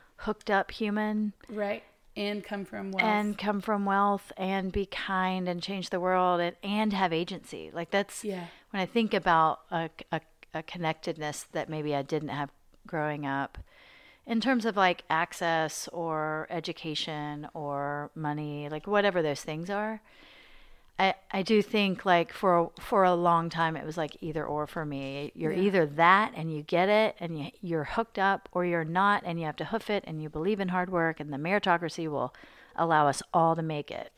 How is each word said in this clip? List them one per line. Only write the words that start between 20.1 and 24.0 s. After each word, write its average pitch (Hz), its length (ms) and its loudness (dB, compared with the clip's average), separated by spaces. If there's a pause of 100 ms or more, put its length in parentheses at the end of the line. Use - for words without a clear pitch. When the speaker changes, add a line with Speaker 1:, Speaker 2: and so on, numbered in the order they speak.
Speaker 1:
I, 190 140 4 (180)
I 196 120 -2
do 208 180 4
think, 202 460 0
like, 175 260 4
for, 170 480 4
for 196 240 4
a 180 100 6
long 170 360 4
time, 165 260 0
it - 80 -8
was, 151 140 -10
like, 151 240 -4